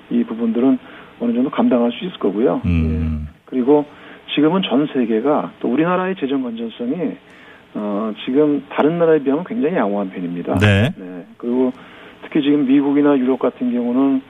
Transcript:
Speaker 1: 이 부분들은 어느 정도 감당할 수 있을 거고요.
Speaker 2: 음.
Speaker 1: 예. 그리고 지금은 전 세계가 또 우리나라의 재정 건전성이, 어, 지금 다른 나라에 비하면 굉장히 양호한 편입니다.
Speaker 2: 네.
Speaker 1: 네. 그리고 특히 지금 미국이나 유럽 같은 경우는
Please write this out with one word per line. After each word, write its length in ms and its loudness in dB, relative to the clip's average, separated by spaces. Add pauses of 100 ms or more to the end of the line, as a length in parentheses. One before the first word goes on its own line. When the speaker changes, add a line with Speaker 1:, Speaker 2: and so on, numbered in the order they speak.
(100)
Speaker 1:
이 140 2
부분들은 540 0 (420)
어느 120 0
정도 180 0
감당할 420 2
수 120 -10
있을 140 -8
거고요. 480 0
Speaker 2:
음. 600 0
Speaker 1:
예. 60 -16 (120)
그리고 420 2 (480)
지금은 280 2
전 300 0
세계가 680 0
또 80 -4
우리나라의 480 0
재정 260 -2
건전성이, 680 -6 (640)
어, 380 -4 (120)
지금 460 2
다른 280 2
나라에 240 4
비하면 220 -2
굉장히 320 -2
양호한 340 -2
편입니다. 480 -6
Speaker 2:
네. 380 2
Speaker 1:
네. 280 -14 (120)
그리고 360 -2 (500)
특히 200 -2
지금 240 2
미국이나 520 4
유럽 200 2
같은 340 -2
경우는 580 2